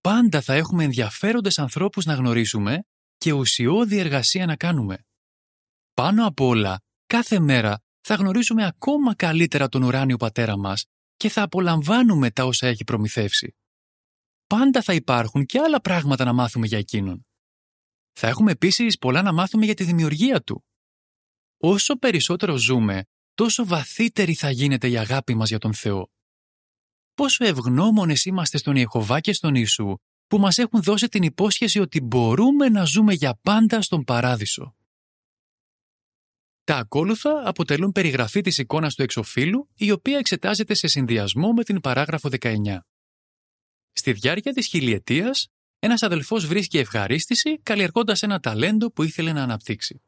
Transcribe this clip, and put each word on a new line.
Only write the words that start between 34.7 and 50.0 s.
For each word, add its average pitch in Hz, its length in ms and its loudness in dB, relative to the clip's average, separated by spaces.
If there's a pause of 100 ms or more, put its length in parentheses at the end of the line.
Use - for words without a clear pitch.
Τα 147 80 2
ακόλουθα 214 680 -2
αποτελούν 170 460 -2
περιγραφή 151 500 0
της 175 160 -2
εικόνας 147 380 -2
του - 60 -4
εξωφύλου, 139 720 -2
η 208 160 -2
οποία 269 260 -2
εξετάζεται 214 560 -2
σε 175 140 -2
συνδυασμό 120 640 0
με 233 100 0
την 196 180 -4
παράγραφο 143 480 -2
δεκαεννιά. 107 580 -4 (1040)
Στη - 220 -2
διάρκεια 175 400 -2
της 254 140 -4
χιλιετίας, 143 800 -2 (320)
ένας 226 240 0
αδελφός 175 420 -2
βρίσκει 175 320 -2
ευχαρίστηση 143 840 -2
καλλιεργώντας 208 640 -2
ένα 202 160 -2
ταλέντο 190 520 0
που 156 120 -2
ήθελε 160 300 -2
να 143 100 -2
αναπτύξει. 113 640 -6